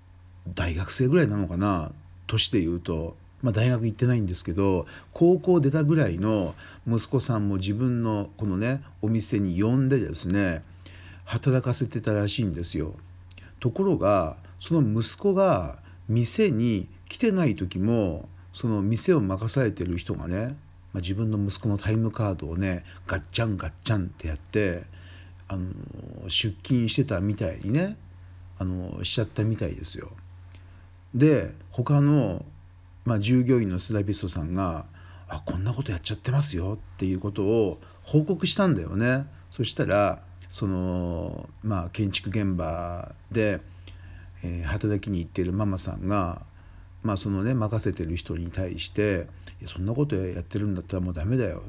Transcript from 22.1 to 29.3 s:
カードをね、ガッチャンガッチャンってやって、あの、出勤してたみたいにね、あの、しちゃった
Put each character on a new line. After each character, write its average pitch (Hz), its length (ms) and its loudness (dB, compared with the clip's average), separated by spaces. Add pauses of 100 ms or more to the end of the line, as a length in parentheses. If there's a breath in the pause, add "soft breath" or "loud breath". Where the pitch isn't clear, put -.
カ 107 220 0
ー - 20 0
ド 78 140 -8
を 82 80 -4
ね、 92 280 0 (220 loud breath)
ガ 90 140 -4
ッ - 100 -16
チ - 100 -2
ャ 117 60 2
ン 107 100 -2
ガ 82 140 -6
ッ - 20 -18 (120)
チ - 80 0
ャ 107 60 2
ン 90 80 0
っ - 20 -6
て - 180 -10
や 78 80 -2
っ 76 40 -8
て、 92 440 -2 (640 loud breath)
あ 98 100 -6
の、 92 120 -4 (600)
出 - 360 0
勤 120 240 4
し - 80 0
て 135 80 4
た 92 160 0
み 101 160 2
た 92 160 0
い 107 100 -10
に 98 100 0
ね、 185 240 2 (640 soft breath)
あ 95 60 -2
の、 90 400 -4
し - 100 0
ち 120 60 2
ゃ 110 40 2
っ - 40 -8
た - 160 0